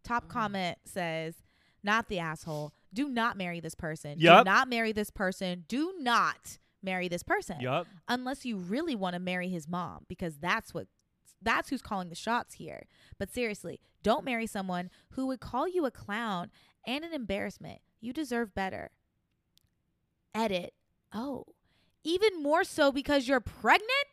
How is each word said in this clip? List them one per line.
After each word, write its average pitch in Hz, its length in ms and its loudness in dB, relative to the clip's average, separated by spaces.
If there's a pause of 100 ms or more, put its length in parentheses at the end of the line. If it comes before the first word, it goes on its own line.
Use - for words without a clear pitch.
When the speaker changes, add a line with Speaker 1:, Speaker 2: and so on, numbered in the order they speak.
Speaker 1:
Top 240 220 -2
Speaker 2:
Mm. 170 40 -20
Speaker 1:
comment 202 560 -2
says, 165 580 -6 (380)
"Not 214 260 0
the 190 120 -4
asshole. 156 540 -6 (200)
Do 285 160 -2
not 233 260 0
marry 175 240 -6
this 160 140 -10
person. 156 460 -8
Speaker 2:
Yup. 175 260 12
Speaker 1:
Do 190 40 2
not 254 180 6
marry 226 240 0
this 208 180 -2
person. 185 580 -4
Do 320 300 -2
not 226 640 0 (240)
marry 185 240 -2
this 175 160 -4
person. 311 380 -2
Speaker 2:
Yup. 143 260 0 (200)
Speaker 1:
Unless 254 380 -4
you 226 120 -2
really 240 380 -2
wanna 180 240 -2
marry 180 300 -2
his 160 180 -6
mom, 170 400 -6
because 170 300 -6
that's 185 360 -2
what, 143 140 -8 (540)
that's 240 280 0
who's 254 120 -2
calling 185 280 -6
the 170 60 -14
shots - 400 -4
here. - 300 -14 (320)
But 196 140 -6
seriously, 208 480 -4 (240)
don't 240 200 4
marry 233 220 -2
someone 185 460 -4 (200)
who 262 160 -4
would 262 120 -4
call 277 280 -2
you 359 180 0
a 240 60 0
clown 208 600 -6 (340)
and 277 180 -4
an 339 100 -10
embarrassment. 233 680 -6 (200)
You 240 120 -8
deserve 233 400 -4
better." 185 380 -6 (1400)
Edit. 202 400 0 (360)
Oh, 254 340 -6 (580)
even 359 400 2
more 311 200 4
so 285 280 4
because 277 360 2
you're 262 120 4
pregnant? 427 720 2